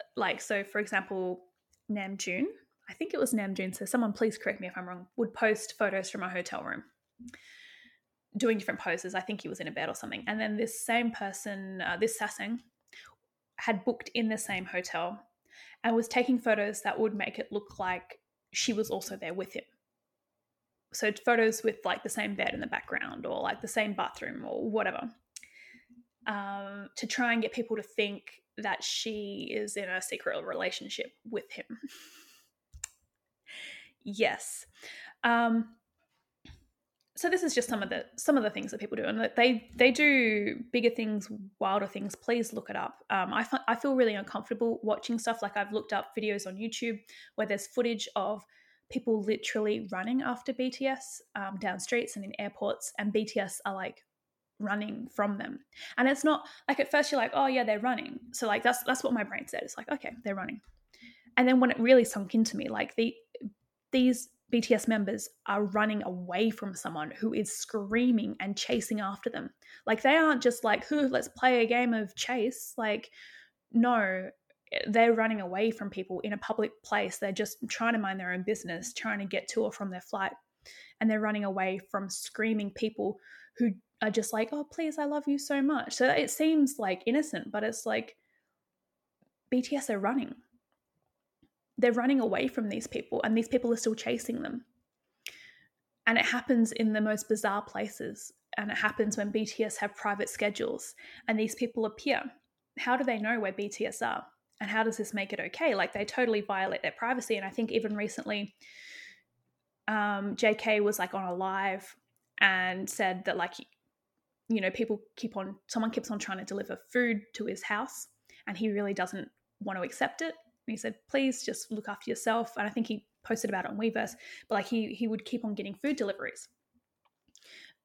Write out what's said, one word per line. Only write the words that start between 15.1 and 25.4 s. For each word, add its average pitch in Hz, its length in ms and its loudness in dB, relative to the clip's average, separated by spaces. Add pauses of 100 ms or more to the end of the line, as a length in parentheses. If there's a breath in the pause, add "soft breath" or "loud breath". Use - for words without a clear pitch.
and 226 140 4
was 226 120 2
taking 247 300 4
photos 214 440 0
that - 160 -2
would 214 160 2
make 208 240 -4
it - 120 -6
look - 280 -6
like 185 420 -4 (320)
she - 200 0
was 208 180 0
also 190 260 -6
there 170 180 -8
with 190 200 -6
him. - 100 -8 (1300)
So - 180 0 (140)
photos 226 380 4
with, 220 220 0
like, 180 180 0
the 220 80 -8
same 208 240 -4
bed - 180 -2
in - 80 -8
the - 60 -6
background - 600 -6
or, - 140 -4
like, - 200 -2
the 214 80 -8
same 214 260 0
bathroom - 520 -6
or - 240 -4
whatever, 220 380 0 (1200 loud breath)